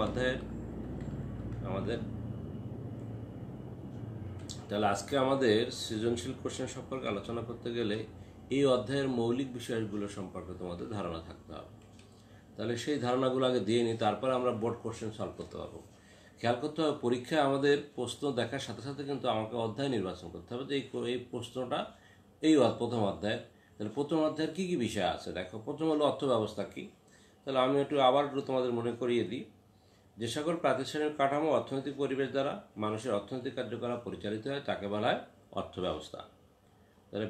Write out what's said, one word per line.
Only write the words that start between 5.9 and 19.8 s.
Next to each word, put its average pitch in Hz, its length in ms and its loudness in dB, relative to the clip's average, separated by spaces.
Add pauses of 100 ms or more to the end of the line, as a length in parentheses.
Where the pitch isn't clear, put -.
কোশ্চেন 131 340 -4
সম্পর্কে 131 380 -6
আলোচনা 113 360 -4
করতে 117 280 -6
গেলে 107 200 2 (580)
এই 139 80 6 (120)
অধ্যায়ের 135 420 0
মৌলিক 120 400 2
বিষয়গুলো 104 480 -2 (120)
সম্পর্কে 90 440 -8
তোমাদের 90 340 -6
ধারণা 87 320 -4
থাকতে - 300 -16
হবে। - 160 -14 (840)
তাহলে 113 180 -2 (100)
সেই 147 220 0
ধারণাগুলো 127 440 2
আগে 123 180 2
দিয়ে 117 180 4
নিই, 113 200 0
তারপর 107 320 2
আমরা 123 140 2 (100)
বোর্ড 113 220 0
কোশ্চেন 110 340 -6
সলভ 90 220 -4
করতে - 220 -10
পারবো। - 180 -10 (600)
খেয়াল 120 240 2
করতে 147 180 -4
হবে, 147 140 2 (100)
পরীক্ষায় 127 420 2
আমাদের 139 300 4 (200)
প্রশ্ন 123 260 -6 (160)
দেখার 120 280 -2
সাথে 110 200 -8
সাথে 143 220 -8
কিন্তু 131 240 -4
আমাকে 110 220 -2 (100)
অধ্যায় 135 300 -2